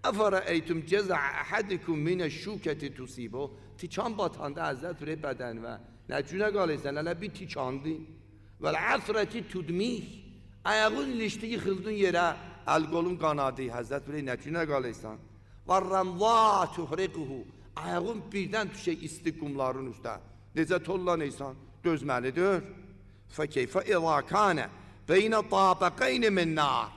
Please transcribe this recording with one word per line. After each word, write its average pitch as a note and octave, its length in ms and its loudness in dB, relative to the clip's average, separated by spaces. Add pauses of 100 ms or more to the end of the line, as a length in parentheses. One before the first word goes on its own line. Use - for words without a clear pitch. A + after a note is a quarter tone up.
"Əfərəytum F3 800 2
cəzə F#3 320 2 (260)
əhədikum F#3+ 540 -2 (100)
minə F3 200 0
şükəti D3+ 680 -6
tusibo." B2 560 -8 (260)
Tikan G#3+ 400 -4
batanda D#3 440 -4
Həzrət D3+ 400 -4
Ürey D3+ 140 -4
bədənimə. A#2+ 640 -6 (300)
Nə C#3 120 -2
günə G3 300 -2
qalırsan, D3+ 440 0
hələ E3+ 260 -4
bir G3+ 80 -8
tikandı. C#3 680 -6 (640)
"Vəl D#3 140 0
əsrəti G#3+ 720 0
tudmih." F#3 760 -4 (420)
Ayağın G#3+ 440 2
ilişdi, A3+ 360 -2
yıxıldın G3 460 -2
yerə, F3 440 4 (300)
əl D#3 260 4
qolun E3+ 260 0
qanadı. C3+ 520 0
Həzrət B2+ 400 -6
Ürey, D3 140 -4
nə B2+ 140 -2
günə D#3+ 280 -2
qalırsan? A#2+ 520 -4 (500)
"Və F#3 100 6 (140)
rəmva F#3+ 840 6
tuhriquhu." D#3 680 -4 (300)
Ayağın F3 560 -4
birdən G3 400 -2
düşək - 320 -4
isti D#3+ 360 -6
qumların C3+ 540 -2
üstə. A2 240 -8 (380)
Necə E3 280 2
tollanırsan? E3 720 -2 (280)
Dözməlidir. D3 800 2 (680)
"Fə D3+ 180 -4
keyfə C#3+ 380 0
izə E3 400 4
kanə F3 420 4 (400)
beynə G#3+ 420 6
tabaqeyni G3 840 4
min E3 240 4
nar." C3 420 2